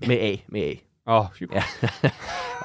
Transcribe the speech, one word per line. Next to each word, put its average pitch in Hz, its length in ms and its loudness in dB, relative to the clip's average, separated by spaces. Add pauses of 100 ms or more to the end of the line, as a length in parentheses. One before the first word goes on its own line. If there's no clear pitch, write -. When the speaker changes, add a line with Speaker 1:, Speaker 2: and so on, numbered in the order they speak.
Speaker 1:
Øh, - 60 0
med 123 120 6
A, 104 160 0 (120)
med 104 120 -4 (460)
A. 117 60 0
Speaker 2:
Åh, 107 220 6
fy. - 80 -16 (100)
Speaker 1:
Ja. 98 100 2 (200)
<laughs> 127 280 2 (540)